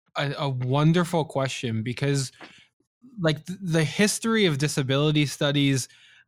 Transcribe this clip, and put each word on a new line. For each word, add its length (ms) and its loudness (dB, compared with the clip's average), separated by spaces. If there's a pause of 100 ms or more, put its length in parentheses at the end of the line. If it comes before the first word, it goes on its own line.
(160)
a, 220 -2
a 100 -2
wonderful 800 2
question 560 -4
because, 500 -2 (840)
like, 260 0
th-, 160 -12
the 240 0
history 640 0
of 100 2
disability 720 0
studies 600 0 (420)